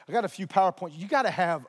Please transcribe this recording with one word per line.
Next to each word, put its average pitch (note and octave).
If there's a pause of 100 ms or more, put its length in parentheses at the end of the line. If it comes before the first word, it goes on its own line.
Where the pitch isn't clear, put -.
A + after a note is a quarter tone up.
I D3+
got A3
a F#3+
few F#3+
PowerPoints. F3+
You F3+
gotta C4
have E3